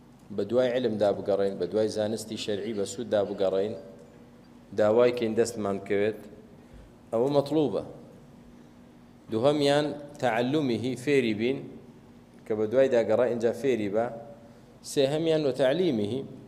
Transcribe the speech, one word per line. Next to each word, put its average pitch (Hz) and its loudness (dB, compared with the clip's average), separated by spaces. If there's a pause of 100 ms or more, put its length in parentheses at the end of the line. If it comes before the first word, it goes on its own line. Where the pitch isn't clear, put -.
(360)
بە 104 0
دوای 123 4
علمدا 107 2
بگەڕین، 98 0
بە 87 0
دوای 110 2
زانستی 107 -4
شەرعی 104 -4
بە 98 -2
سووددا 107 0
بگەڕین، 98 0 (1000)
داوای 113 4
کەین 110 0
دەستمان 104 -2
بکەوێت، 104 -2 (920)
ئەوە 120 2
مەطلوبە. 139 0 (1500)
دووهەمیان 143 2 (320)
تعلمیه، 123 0
فێری 131 2
بین، 131 0 (880)
کە 113 -6
بە 110 0
دوای 135 6
داگەڕا 113 4
اینجا 117 2
فێری 113 0
بە. 113 2 (840)
سێهەمیان 156 2
و 127 2
تعلیمیه، 135 0 (240)